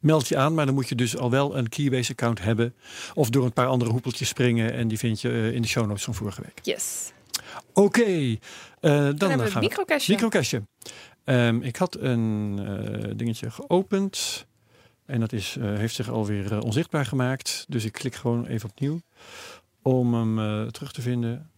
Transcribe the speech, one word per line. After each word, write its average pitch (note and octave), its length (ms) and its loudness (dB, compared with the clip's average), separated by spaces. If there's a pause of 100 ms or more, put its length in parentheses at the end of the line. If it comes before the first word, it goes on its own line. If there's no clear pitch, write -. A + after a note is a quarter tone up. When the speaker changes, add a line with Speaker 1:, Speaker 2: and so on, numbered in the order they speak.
Speaker 1:
meld D3+ 260 6
je D3 100 2
aan. C#3+ 160 4
Maar D#3 120 2
dan C3+ 100 2
moet C3 140 0
je A#2+ 60 -2
dus A#2+ 220 0
al B2+ 120 0
wel C#3 280 2
een A#2 120 0
Keybase B2+ 420 0
account A#2 300 0
hebben. A2+ 320 2 (400)
Of C3+ 160 2
door B2+ 160 4
een A#2+ 80 0
paar B2+ 140 2
andere B2 240 2
hoepeltjes B2 360 -2
springen. A#2 460 2
En A#2+ 140 -2
die A2 100 -2
vind A2 240 -2
je, B2 80 -2
eh, A#2 240 0
in B2 80 -2
de A2 60 0
show A2+ 200 0
notes G#2 160 -4
van A2 120 -6
vorige G2+ 260 -8
week. - 200 -16
Speaker 2:
Yes. - 500 -6 (640)
Speaker 1:
Oké, G3+ 300 6
eh, D3+ 340 2 (420)
dan D#3+ 100 4
Speaker 2:
Dan - 0 - (120)
hebben C#3+ 180 2
we F#3+ 100 2
Speaker 1:
gaan C#3+ 140 2
Speaker 2:
het G2+ 100 0
Speaker 1:
we - 60 0
Speaker 2:
microcashje. E4+ 520 0
Speaker 1:
microcashje. G3 500 2 (600)
Ehm, A#2+ 380 4
ik A#2+ 140 -6
had - 240 -2
een, G#2+ 680 0
eh, G#2 500 -6
dingetje A2+ 360 -4
geopend. - 960 -2 (600)
En C3 140 -2
dat A2+ 140 0
is, G2+ 260 -4
eh, B2+ 40 -4 (120)
heeft A2 200 -2
zich A2+ 140 -6
alweer, G#2 420 -2
eh, G#2+ 120 -2
onzichtbaar C3+ 420 0
gemaakt. B2+ 640 -4
Dus A#2 160 -2
ik G#2+ 60 -4
klik - 240 -6
gewoon A#2+ 300 -2
even A#2 240 -6
opnieuw D3+ 320 -4 (800)
om B2+ 320 4
hem, A2 260 2
eh, G#2+ 280 -2
terug B2+ 240 -12
te - 100 -10
vinden. B2 560 -4